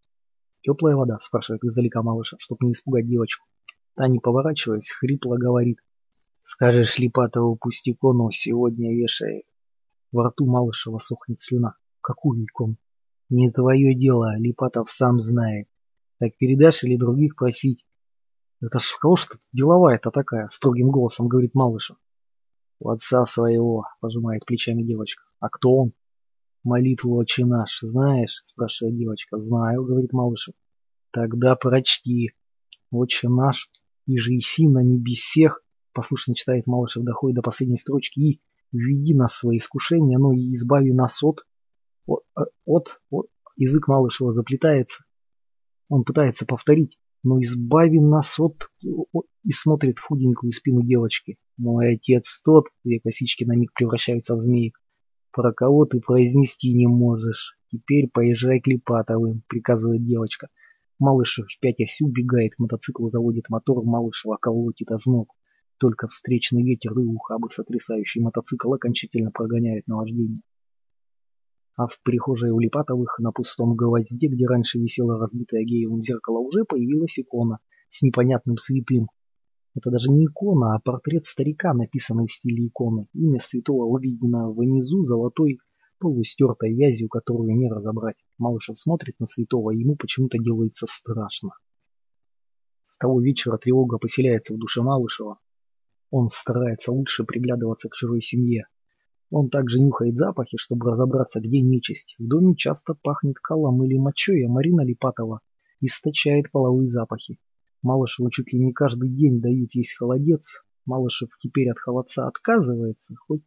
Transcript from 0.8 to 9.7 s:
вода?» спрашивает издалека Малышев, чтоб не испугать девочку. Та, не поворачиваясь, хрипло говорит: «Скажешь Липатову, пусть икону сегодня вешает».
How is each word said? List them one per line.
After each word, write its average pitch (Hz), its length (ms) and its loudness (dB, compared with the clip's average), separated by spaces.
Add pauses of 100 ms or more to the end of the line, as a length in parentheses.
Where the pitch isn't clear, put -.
вода?» 120 240 0
спрашивает 113 440 -6
издалека 117 380 0
Малышев, 113 380 -6
чтоб - 220 -8
не 123 100 2
испугать 120 320 -2
девочку. 117 420 -2 (480)
Та, 131 140 0
не 123 120 2
поворачиваясь, 123 680 -2
хрипло 127 460 -4
говорит: 120 400 0 (640)
«Скажешь 120 580 2
Липатову, 117 640 0
пусть - 300 -6
икону 120 400 2
сегодня 117 600 -2
вешает». 113 540 -4 (680)